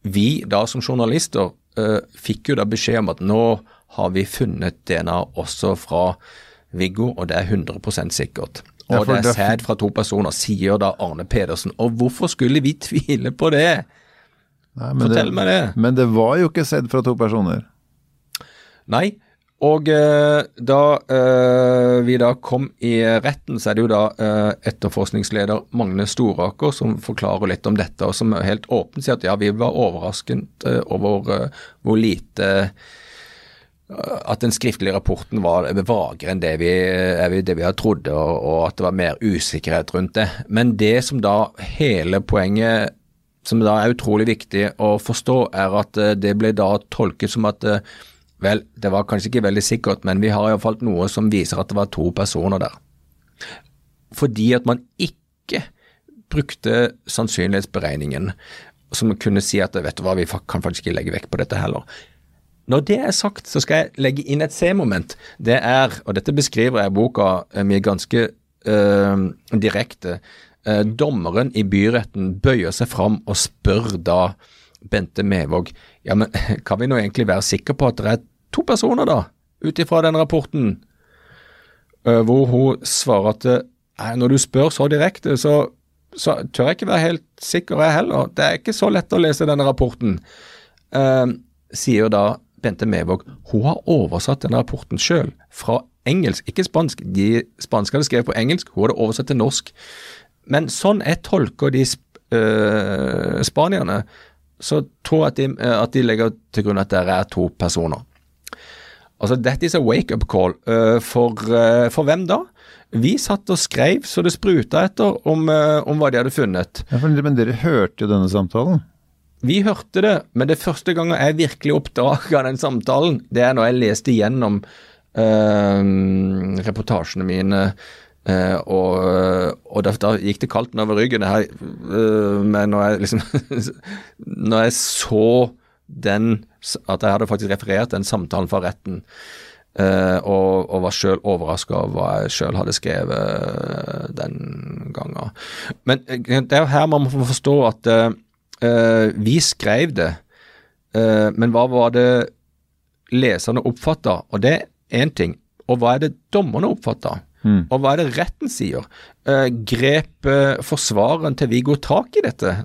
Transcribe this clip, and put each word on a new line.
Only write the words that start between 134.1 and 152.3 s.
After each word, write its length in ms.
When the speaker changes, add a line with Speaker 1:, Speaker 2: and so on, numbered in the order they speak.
Speaker 1:
når 160
jeg 100
så 480
den, 420
s-, 220
at 160
jeg 100
hadde 160
faktisk 220
referert 420
den 140
samtalen 420
fra 140
retten, 380
eh, 420
og, 480
og 220
var 80
selv 320
overrasket 480
over 180
hva 140
jeg 140
selv 240
hadde 160
skrevet, 720
eh, 640
den 800
gangen. 420
Men, 240
eh, 320
det 160
er 80
jo 80
her 160
man 180
må 220
forstå 280
at, 260
eh, 160
eh, 520
vi 240
skrev 560
det, 160
eh, 360
men 240
hva 140
var 260
det 140